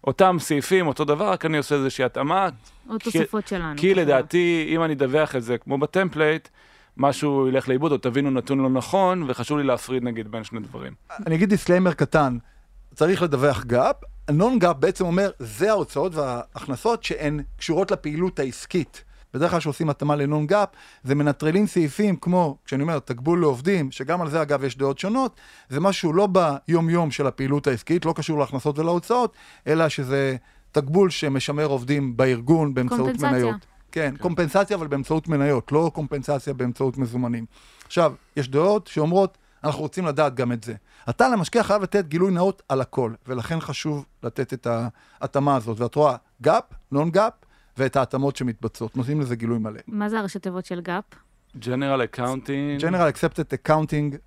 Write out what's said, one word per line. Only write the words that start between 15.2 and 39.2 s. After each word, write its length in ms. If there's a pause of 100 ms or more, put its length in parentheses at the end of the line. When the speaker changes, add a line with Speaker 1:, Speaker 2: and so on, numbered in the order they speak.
Speaker 3:
זה 320
ההוצאות 440
וההכנסות 880
שהן 400 (140)
קשורות 340
לפעילות 480
העסקית. 640 (300)
בדרך 180
כלל 80
שעושים 300
התאמה 260
לנון-גאפ, 540 (340)
זה 120
מנטרלים 520
סעיפים 480
כמו, 500
כשאני 180
אומר, 160
תגבול 400
לעובדים, 520
שגם 300
על 80
זה, 120
אגב, 220
יש 140
דעות 220
שונות, 400 (300)
זה 100
משהו 340
לא 140
ביום-יום 840
של 160
הפעילות 400
העסקית, 380
לא 120
קשור 220
להכנסות 400
ולהוצאות, 560 (320)
אלא 220
שזה 460 (360)
תגבול 380
שמשמר 560
עובדים 520
בארגון 560
באמצעות 280
Speaker 2:
קומפנסציה. 300
Speaker 3:
מניות. 340 (260)
כן, 200
Speaker 1:
כן. 60
Speaker 3:
קומפנסציה, 600
אבל 100
באמצעות 400
מניות, 440
לא 220
קומפנסציה 600
באמצעות 440
מזומנים. 480 (400)
עכשיו, 280 (240)
יש 120
דעות 380
שאומרות, 500 (260)